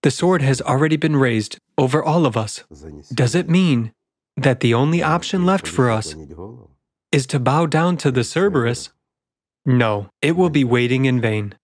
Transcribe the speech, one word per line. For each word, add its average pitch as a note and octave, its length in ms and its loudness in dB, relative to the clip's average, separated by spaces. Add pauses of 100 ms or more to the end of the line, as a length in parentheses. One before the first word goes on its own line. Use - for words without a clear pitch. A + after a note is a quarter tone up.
The C#3+ 80 2
sword F3 320 0
has C3+ 180 0
already D3+ 360 0
been D3+ 200 0
raised A#2 420 0 (200)
over C3+ 240 2
all D#3 240 2
of A#2 100 -2
us. G#2+ 280 -6 (500)
Does A#2+ 200 0
it F3 140 0
mean D#3 460 2 (420)
that C3+ 240 0
the A#2 140 2
only D3+ 280 0
option F3+ 440 -2
left F#3+ 200 0
for B2+ 220 0
us G#2+ 260 -2 (960)
is C3+ 180 0
to D3 100 -2
bow C3+ 280 2
down E3 320 0
to C#3 120 0
the B2 140 0
Cerberus? C#3+ 680 -2 (760)
No, A2 460 2 (100)
it E3 160 0
will F3+ 140 2
be C#3+ 140 2
waiting B2 400 2
in B2+ 160 2
vain. G#2+ 440 -2